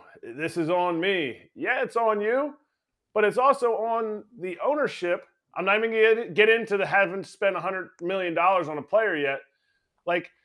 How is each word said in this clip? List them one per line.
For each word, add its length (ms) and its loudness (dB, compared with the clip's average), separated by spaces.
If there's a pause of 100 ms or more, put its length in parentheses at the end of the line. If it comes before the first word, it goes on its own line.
(220)
this 340 -8
is 140 0
on 300 0
me." 380 -2 (180)
Yeah, 260 -2
it's 140 -4
on 240 2
you, 340 -2 (580)
but 120 2
it's 140 2
also 340 4
on 500 -2 (160)
the 260 -8
ownership. 600 -2 (320)
I'm 80 -4
not 140 2
even 120 -2
gonna 380 4
get 200 4
into 280 2
the 100 0
haven't 400 0
spent 300 -2
a 40 -6
hundred 280 -6 (140)
million 320 -4
dollars 340 2
on 100 -6
a 40 -6
player 340 0
yet. 240 -2 (680)
Like, 240 -2 (140)